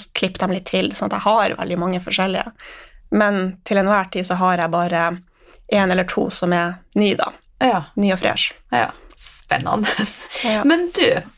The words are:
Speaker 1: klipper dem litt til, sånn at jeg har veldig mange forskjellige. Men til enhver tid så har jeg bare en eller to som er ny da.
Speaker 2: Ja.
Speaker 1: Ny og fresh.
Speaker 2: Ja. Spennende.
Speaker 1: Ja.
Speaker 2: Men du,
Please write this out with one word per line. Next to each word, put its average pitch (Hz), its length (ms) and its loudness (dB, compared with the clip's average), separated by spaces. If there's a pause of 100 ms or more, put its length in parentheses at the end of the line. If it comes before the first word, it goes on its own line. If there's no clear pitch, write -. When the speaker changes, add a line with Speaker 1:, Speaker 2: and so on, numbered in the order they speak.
(140)
Speaker 1:
klipper 185 340 -4
dem 185 100 -2
litt 185 80 -10
til, 190 240 -2
sånn 202 240 -4
at 202 60 -2
jeg - 100 -4
har 214 260 2
veldig 175 220 -6
mange 180 240 -2
forskjellige. 190 500 -2 (600)
Men 202 520 0
til 208 140 0
enhver 196 340 2
tid 185 140 -4
så 185 100 -2
har 185 220 2
jeg 165 160 -2
bare 175 320 0 (680)
en 196 200 4
eller 180 140 2
to 202 240 -2
som 175 220 0
er 175 280 0 (160)
ny 208 200 4
da. - 140 0 (320)
Speaker 2:
Ja. 226 220 2 (120)
Speaker 1:
Ny 202 180 2
og 185 60 -2
fresh. - 340 -2 (180)
Speaker 2:
Ja. 240 180 2 (300)
Spennende. - 680 -2 (560)
Speaker 1:
Ja. 214 200 0
Speaker 2:
Men 339 300 2
du, 381 80 -2 (360)